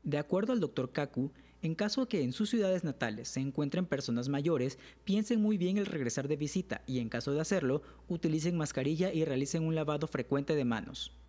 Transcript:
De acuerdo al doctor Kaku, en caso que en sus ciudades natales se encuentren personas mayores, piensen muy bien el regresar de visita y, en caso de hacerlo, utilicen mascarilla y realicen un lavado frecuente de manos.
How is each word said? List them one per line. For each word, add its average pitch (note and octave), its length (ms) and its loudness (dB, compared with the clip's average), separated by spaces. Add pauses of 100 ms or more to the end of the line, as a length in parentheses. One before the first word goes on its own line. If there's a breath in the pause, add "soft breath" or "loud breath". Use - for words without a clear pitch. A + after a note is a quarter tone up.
De C#3+ 160 -2
acuerdo F#3+ 340 0
al A#3+ 60 2
doctor C3+ 320 -2
Kaku, C#3+ 400 -4 (320 loud breath)
en D#3+ 140 -2
caso A3+ 320 -2
que E3 160 0
en B2 80 0
sus G#3 180 -2
ciudades F#3+ 320 2
natales A#2+ 460 -4
se - 100 -6
encuentren C#3+ 480 0
personas B2+ 420 -2
mayores, C#3+ 520 0 (240 loud breath)
piensen G#3+ 360 2
muy G#3+ 160 4
bien F3+ 220 2
el G3 80 0
regresar C#3 400 -2
de D3 100 2
visita D3 520 -2
y, C3 100 0
en A#2 100 -2
caso A#2 240 -2
de D3+ 80 2
hacerlo, D3+ 420 2 (260 loud breath)
utilicen E3 480 0
mascarilla D#3 560 0
y D#3+ 120 2
realicen C#3+ 380 0
un D#3+ 140 2
lavado D3+ 320 0
frecuente C#3 480 0
de C#3 80 2
manos. - 480 -2 (160)